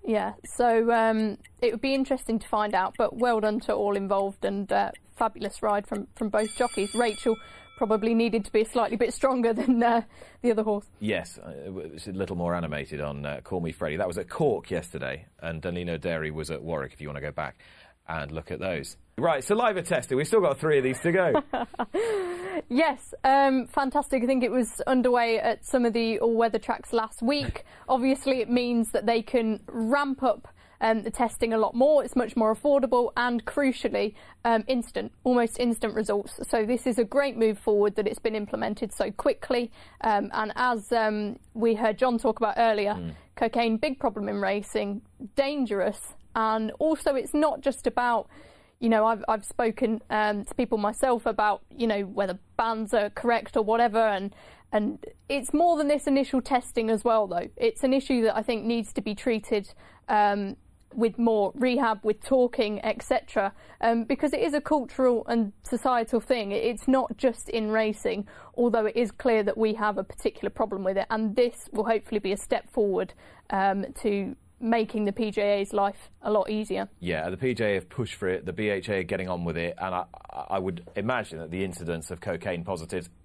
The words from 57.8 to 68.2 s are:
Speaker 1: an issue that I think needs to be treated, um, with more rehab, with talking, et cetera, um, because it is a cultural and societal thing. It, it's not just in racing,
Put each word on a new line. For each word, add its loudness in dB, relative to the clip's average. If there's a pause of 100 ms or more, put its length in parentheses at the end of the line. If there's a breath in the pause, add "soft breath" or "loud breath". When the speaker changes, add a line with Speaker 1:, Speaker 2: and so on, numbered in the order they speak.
Speaker 1:
an 4
issue 2
that 2
I 0
think -2
needs -2
to -2
be -4
treated, -2 (340 loud breath)
um, 2 (380)
with 0
more 2
rehab, 0
with 0
talking, 2
et -2
cetera, 0 (280 loud breath)
um, 2
because 0
it 0
is 0
a 2
cultural 2
and 0 (120)
societal 0
thing. -2
It, -2
it's -2
not 2
just 0
in -2
racing, 0 (260 loud breath)